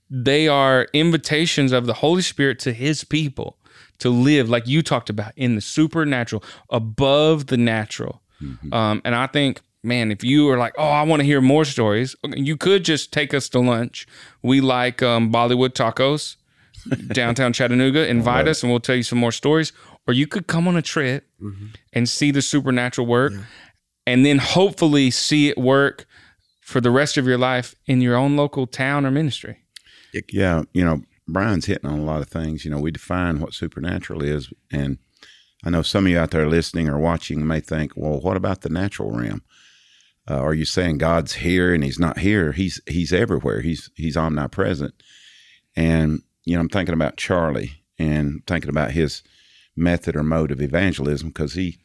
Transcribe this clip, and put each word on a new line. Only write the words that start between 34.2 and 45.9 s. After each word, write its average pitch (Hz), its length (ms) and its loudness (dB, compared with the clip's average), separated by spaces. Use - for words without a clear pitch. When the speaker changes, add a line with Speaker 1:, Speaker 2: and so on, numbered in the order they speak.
Speaker 2:
is, 73 280 -4
and 69 260 -4
I 85 60 -4
know 85 100 0
some 98 240 0
of 92 60 4
you 85 80 2
out 80 120 0
there 78 160 2
listening 82 420 0
or 73 100 -2
watching 80 480 -2
may 78 120 -2
think, 78 360 -6
"Well, 73 240 -4
what 95 180 -2
about 92 240 -4
the 78 80 -6
natural 85 420 -4
realm? 55 300 -6
Uh, 71 100 -4
are 73 140 -2
you 78 120 -2
saying 82 340 -2
God's 82 360 0
here 90 380 2
and 78 100 2
he's 67 160 -4
not 85 200 -2
here?" 92 320 2
He's, 87 360 -4
he's 82 260 -2
everywhere. 76 480 0
He's, 76 340 -6
he's 78 220 -4
omnipresent. 80 760 -2
And, 82 460 2